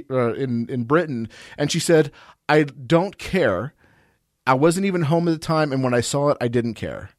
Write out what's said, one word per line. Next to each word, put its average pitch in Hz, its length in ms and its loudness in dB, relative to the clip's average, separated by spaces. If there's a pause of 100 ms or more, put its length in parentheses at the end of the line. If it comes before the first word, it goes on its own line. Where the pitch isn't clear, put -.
(140)
uh, 120 200 0
in, 120 360 -4
in 123 140 -4
Britain, 135 440 0 (300)
and 147 140 -2
she 170 80 -2
said, 156 320 4 (360)
"I 151 160 4
don't 147 540 0
care. 127 560 -2 (760)
I 131 80 4
wasn't 165 320 2
even 180 160 0
home 170 240 0
at 170 40 2
the 160 60 -2
time, 156 340 -2
and 135 120 0
when 123 100 0
I 120 80 2
saw 143 280 0
it, 143 120 0
I 123 80 0
didn't 117 240 -2
care." 82 440 -10